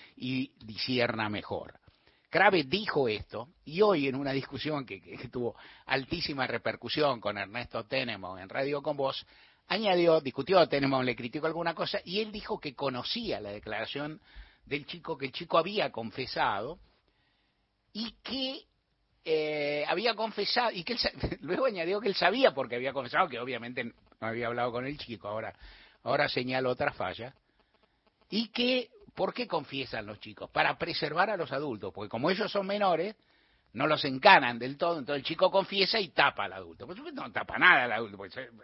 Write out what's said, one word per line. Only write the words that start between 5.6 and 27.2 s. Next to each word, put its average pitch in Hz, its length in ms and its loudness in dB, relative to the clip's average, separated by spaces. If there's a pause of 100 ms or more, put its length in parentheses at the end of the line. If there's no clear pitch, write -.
altísima 135 600 -2
repercusión 117 720 0
con 104 180 -2
Ernesto 110 480 -6
Tenenbaum 101 540 -4
en 95 100 -14
Radio 139 320 -2
Con 147 160 -4
Voz, 135 280 -2 (420)
añadió, 175 520 6
discutió, 147 480 4
Tenenbaum 135 360 2
le 123 120 0
criticó 135 300 -6
alguna 165 300 -2
cosa, 190 280 -2
y 190 180 -2
él 214 100 -6
dijo 202 280 -8
que 143 140 -8
conocía 135 680 -4
la 104 120 -8
declaración 110 680 -6 (460)
del 143 220 -4
chico, 160 280 -8
que 135 120 -4
el 131 40 -14
chico 170 280 2
había 165 320 0
confesado, 120 880 -4 (1120)
y 220 320 -10
que, 269 420 -6 (600)
eh, 151 600 0
había 208 280 2
confesado, 214 560 0
y 180 120 -6
que 240 100 -4
él 233 60 -2
sa-, - 140 0
<laughs> - 280 -4
luego 165 240 0
añadió 196 360 0
que 247 60 -2
él 190 80 0
sabía 208 360 6
porque 123 240 -4
había 127 180 -2
confesado, 143 360 0
que 117 100 -6
obviamente 123 440 -6
no 117 100 -8 (340)
había 117 200 -4
hablado 120 240 0
con 123 160 -4
el 147 100 -8
chico, 113 300 -10
ahora, 107 260 -6 (480)
ahora 139 280 2
señalo 131 420 0
otra 143 220 -2
falla, 113 420 -8 (920)